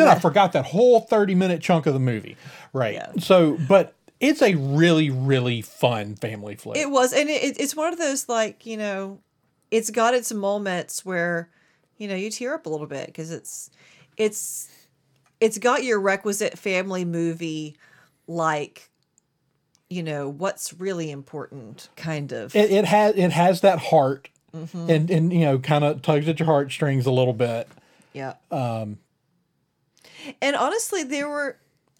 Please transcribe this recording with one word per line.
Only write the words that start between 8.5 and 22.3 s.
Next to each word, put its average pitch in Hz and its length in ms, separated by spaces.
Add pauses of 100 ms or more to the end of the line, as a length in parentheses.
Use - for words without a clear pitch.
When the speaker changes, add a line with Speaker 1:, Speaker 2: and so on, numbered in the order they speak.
Speaker 2:
you 226 100
know, 196 440 (500)
it's 226 200
got 233 240
its 247 180
moments 196 720
where, 170 460 (480)
you 214 100
know, 196 60
you 196 160
tear 247 240
up 320 120
a - 20
little 151 180
bit 139 260
'cause 160 180
it's, - 400 (460)
it's, - 520 (720)
it's 214 180
got 240 260
your 226 160
requisite 196 580
family 185 460
movie, 165 720 (520)
like, 160 600 (1000)
you 180 120
know, 147 260
what's 165 460
really 170 360
important 139 880
kind 147 360